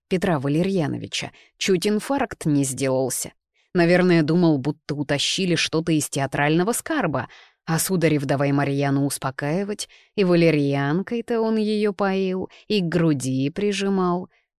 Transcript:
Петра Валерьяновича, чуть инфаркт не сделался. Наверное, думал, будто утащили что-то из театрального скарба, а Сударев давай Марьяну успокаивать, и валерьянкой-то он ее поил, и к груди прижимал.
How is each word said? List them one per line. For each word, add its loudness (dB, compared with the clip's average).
Петра 0
Валерьяновича, -2
чуть 0
инфаркт -2
не 2
сделался. -2
Наверное, 4
думал, 4
будто -4
утащили -2
что-то -2
из 0
театрального 0
скарба, -4
а 0
Сударев 0
давай 0
Марьяну 0
успокаивать, -4
и 2
валерьянкой-то 2
он 0
ее 0
поил, -2
и 2
к 0
груди 0
прижимал. -2